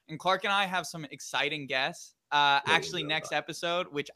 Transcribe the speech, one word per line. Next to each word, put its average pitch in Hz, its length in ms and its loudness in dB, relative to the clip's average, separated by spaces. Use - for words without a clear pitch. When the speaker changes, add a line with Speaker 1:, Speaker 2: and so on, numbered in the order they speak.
Speaker 1:
and 156 100 -8
Clark 190 260 0
and 202 80 0
I 196 140 4
have 180 200 -2
some 160 200 -10
exciting 143 600 -4
guests. 135 480 -2
Uh, 143 360 6
Speaker 2:
Yeah, 151 60 4
we - 40 -
Speaker 1:
actually, 165 260 -2
Speaker 2:
do. 147 60 -6
Speaker 1:
next 156 240 -2
episode, 170 580 -2
which 143 260 -4